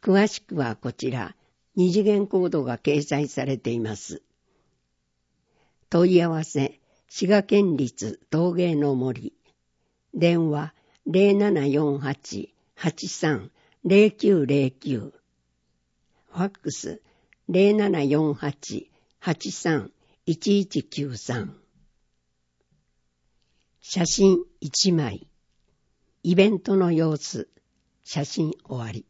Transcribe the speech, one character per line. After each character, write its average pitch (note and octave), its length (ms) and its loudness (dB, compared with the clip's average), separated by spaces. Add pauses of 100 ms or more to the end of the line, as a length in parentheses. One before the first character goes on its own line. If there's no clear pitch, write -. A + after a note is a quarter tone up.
詳 G3 240 4
し - 160 -6
く - 140 -10
は A#2+ 200 -2
こ A#2+ 160 -8
ち B2+ 180 -6
ら、 A2+ 260 -8 (400)
二 F3+ 160 2
次 G#3 100 2
元 G3+ 240 2
コ F#3+ 180 0
ー F3+ 40 0
ド E3 160 -2
が B2 120 -4
掲 D3 260 0
載 D3 260 -2
さ B2+ 160 -6
れ C3+ 120 -2
て A#2 140 -6
い A#2 100 -4
ま G#2+ 160 -6
す。 - 260 -14 (1700)
問 F3+ 260 4
い F3 60 8
合 E3+ 100 0
わ D#3+ 140 -4
せ、 - 360 -4 (280)
滋 - 240 -2
賀 G#3 100 4
県 G3 340 2
立 A#2 440 -6 (100)
陶 E3+ 220 0
芸 F3 220 0
の C#3+ 200 0
森。 B2+ 400 -6 (760)
電 E3+ 380 2
話、 D3 240 -6 (320)
零 G3 280 4
七 G3+ 320 2
四 C#3+ 320 0
八 - 560 -8 (200)
八 - 340 -6
三 C#3+ 420 -4 (340)
零 G3+ 260 6
九 F#3 340 2
零 C3+ 260 2
九。 B2+ 440 -8 (1160)
フ - 40 -20
ァ F3 120 -2
ッ - 40 -4
ク - 200 -10
ス、 - 300 -12 (480)
零 G3 260 4
七 G3 300 2
四 D3 300 2
八 - 560 -8 (300)
八 F3+ 320 -6
三 D3 400 -4 (320)
一 G3+ 360 2
一 F3 240 -4
九 C#3 320 -8
三。 A2 400 -8 (2250)
写 - 260 -4
真 F#3+ 320 4 (220)
一 F3 320 0
枚。 C#3+ 360 -4 (960)
イ F3 140 2
ベ G3 140 6
ン F#3+ 100 -2
ト G3 160 0
の F3+ 160 2
様 D#3+ 240 0
子。 - 320 -10 (560)
写 - 200 -6
真 D#3 280 -4 (120)
終 - 140 -10
わ A2+ 120 -8
り。 G#2 200 -12